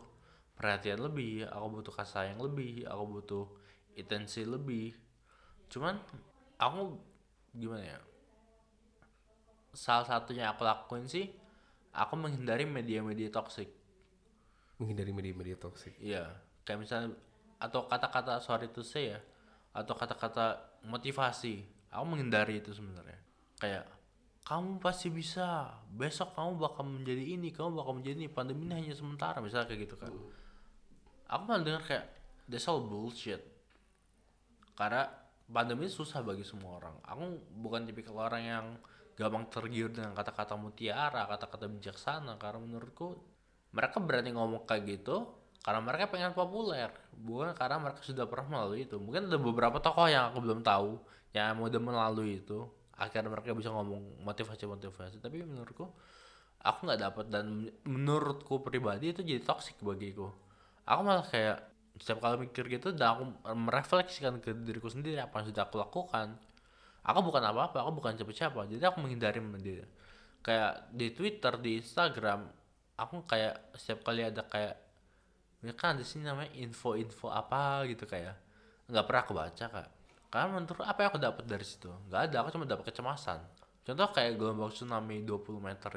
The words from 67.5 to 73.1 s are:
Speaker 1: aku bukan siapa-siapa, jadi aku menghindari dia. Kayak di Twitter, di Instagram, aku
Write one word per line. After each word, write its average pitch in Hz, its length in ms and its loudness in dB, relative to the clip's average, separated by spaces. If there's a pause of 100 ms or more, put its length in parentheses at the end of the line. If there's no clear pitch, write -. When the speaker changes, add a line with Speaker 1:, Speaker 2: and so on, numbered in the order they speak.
Speaker 1:
aku 151 100 0
bukan 120 220 0
siapa-siapa, 113 500 -2
jadi 120 220 2
aku 180 160 4
menghindari 117 360 2 (200)
dia. 95 240 -6 (560)
Kayak 110 500 4
di 117 220 0
Twitter, 170 460 2
di 113 200 0
Instagram, 113 720 2 (480)
aku 156 280 -6